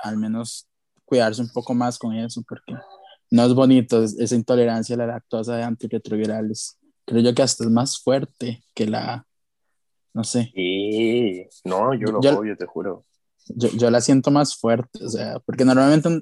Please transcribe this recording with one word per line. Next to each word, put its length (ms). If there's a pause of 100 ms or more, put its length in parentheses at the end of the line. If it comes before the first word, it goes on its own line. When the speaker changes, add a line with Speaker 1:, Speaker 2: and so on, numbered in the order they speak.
Speaker 1:
al 160
menos 500 (380)
cuidarse 340
un 80
poco 240
más 260
con 160
eso, 320
porque 280 (560)
no 160
es 80
bonito 500
es-, 140
esa 160
intolerancia 640
a 20
la 80
lactosa 500
de 60
antirretrovirales. 1160 (280)
Creo 160
yo 120
que 60
hasta 240
es 60
más 280
fuerte 640 (120)
que 120
la, 400 (840)
no 120
sé. 300
Speaker 2:
Sí, 920 (160)
no, 300
yo 140
Speaker 1:
Yo, 40
Speaker 2:
lo 80
Speaker 1:
yo 180
Speaker 2:
odio, 160
te 120
juro. 400 (420)
Speaker 1:
yo, 220
yo 200
la 100
siento 300
más 260
fuerte, 480
o 40
sea, 320
porque 240
normalmente 440 (140)